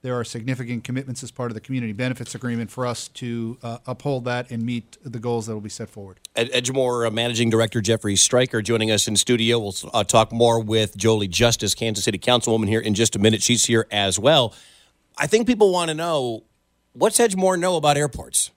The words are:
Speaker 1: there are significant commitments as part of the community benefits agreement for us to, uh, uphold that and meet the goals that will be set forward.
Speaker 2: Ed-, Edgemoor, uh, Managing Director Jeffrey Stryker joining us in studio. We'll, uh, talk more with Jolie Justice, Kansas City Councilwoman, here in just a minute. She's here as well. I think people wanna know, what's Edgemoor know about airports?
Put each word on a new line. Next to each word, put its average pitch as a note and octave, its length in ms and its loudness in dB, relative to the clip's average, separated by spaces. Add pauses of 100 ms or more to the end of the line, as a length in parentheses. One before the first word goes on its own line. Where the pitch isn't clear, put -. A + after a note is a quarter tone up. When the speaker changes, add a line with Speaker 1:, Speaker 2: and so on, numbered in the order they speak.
Speaker 1:
there B2+ 160 -4
are A#2+ 60 -4
significant A#2+ 600 -6
commitments C3 400 -8
as A2+ 80 -16
part A#2+ 180 -6
of A2+ 40 -8
the A2 60 -10
community A#2+ 320 -6
benefits B2 420 -6
agreement A#2 360 -6
for B2+ 160 -6
us A#2 220 -6
to, A#2 540 -8
uh, A#2 240 -10
uphold B2+ 380 -6
that B2 260 -4
and A2+ 120 -6
meet A#2 420 -6
the A#2 140 -10
goals A#2 280 -4
that A2+ 60 -8
will G#2+ 80 -8
be G#2 80 -12
set G#2+ 220 -12
forward. G2 300 -20 (160)
Speaker 2:
Ed-, A#2 160 0
Edgemoor, B2 540 0
uh, A2+ 40 2
Managing A#2 400 0
Director A2+ 320 2
Jeffrey G#2 340 0
Stryker B2 460 2
joining A2 280 0
us G#2 180 2
in G#2+ 80 0
studio. A#2 420 2
We'll, G2+ 160 -6 (180)
uh, G#2+ 120 2
talk A2 280 4
more A#2 260 4
with A2 380 0
Jolie G#2 320 2
Justice, G#2+ 460 0
Kansas G#2+ 300 -4
City G2 140 -2
Councilwoman, A2+ 500 2
here A2 120 2
in G#2+ 140 -2
just A2 200 0
a G#2 40 -4
minute. A2 240 2
She's A#2 240 2
here A2+ 240 2
as G2+ 280 0
well. B2 360 4 (640)
I - 80 -2
think A3 200 2
people G#3+ 240 4
wanna F3 220 0
know, D3+ 520 -2 (500)
what's F#3+ 240 2
Edgemoor F#3+ 400 4
know F3+ 180 0
about D3 220 4
airports? - 580 -4